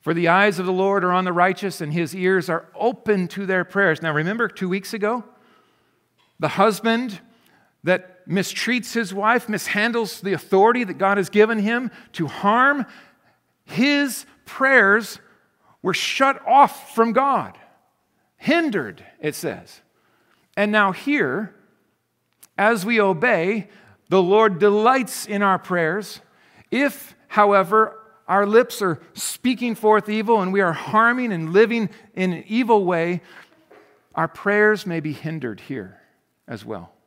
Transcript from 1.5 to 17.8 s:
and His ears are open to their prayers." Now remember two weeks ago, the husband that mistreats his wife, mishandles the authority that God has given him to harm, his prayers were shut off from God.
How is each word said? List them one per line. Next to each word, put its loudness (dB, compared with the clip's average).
and -6
His -4
ears 0
are -4
open -2
to -10
their 0
prayers." 0
Now -4
remember -2
two -8
weeks -6
ago, -4
the -2
husband 0
that -4
mistreats -4
his -4
wife, 0
mishandles -4
the -4
authority 2
that -10
God 0
has -2
given 2
him -2
to -6
harm, 0
his -2
prayers 2
were -2
shut -2
off 2
from 2
God. 0